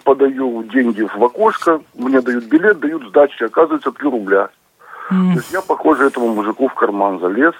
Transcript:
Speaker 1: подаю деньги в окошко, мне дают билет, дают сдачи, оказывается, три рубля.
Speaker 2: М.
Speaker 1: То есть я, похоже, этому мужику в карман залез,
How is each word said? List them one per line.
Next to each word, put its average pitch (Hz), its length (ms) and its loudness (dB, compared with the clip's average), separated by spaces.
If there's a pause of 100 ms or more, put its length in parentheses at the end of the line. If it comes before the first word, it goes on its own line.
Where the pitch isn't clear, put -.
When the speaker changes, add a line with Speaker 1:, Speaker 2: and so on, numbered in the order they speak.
Speaker 1:
подаю 131 600 0
деньги 110 400 0
в 101 200 -2
окошко, 165 580 0 (120)
мне 127 280 0
дают 120 240 -4
билет, 170 340 2
дают 151 300 -6
сдачи, 143 340 2
оказывается, 147 480 0
три 139 180 -6
рубля. 98 400 0 (640)
Speaker 2:
М. 185 220 2
Speaker 1:
То 170 80 0
есть - 120 -12
я, 185 80 -4
похоже, 143 460 2
этому 120 260 -2
мужику 107 340 -2
в 127 60 -6
карман 101 460 0
залез, 110 400 0